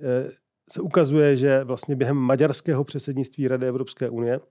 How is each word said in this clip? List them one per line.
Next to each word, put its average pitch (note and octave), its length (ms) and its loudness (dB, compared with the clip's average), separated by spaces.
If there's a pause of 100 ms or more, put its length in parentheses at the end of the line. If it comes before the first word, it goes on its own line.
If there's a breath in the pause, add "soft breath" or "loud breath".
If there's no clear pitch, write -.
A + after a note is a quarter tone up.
eh, C3 300 -2 (420)
se - 80 -8
ukazuje, D3 560 4
že C3+ 280 2
vlastně C3 320 -6
během C3 200 0
maďarského C3+ 680 2
předsednictví C3+ 640 -6
Rady B2+ 200 0
Evropské B2+ 400 -4
unie A#2+ 320 -2 (100)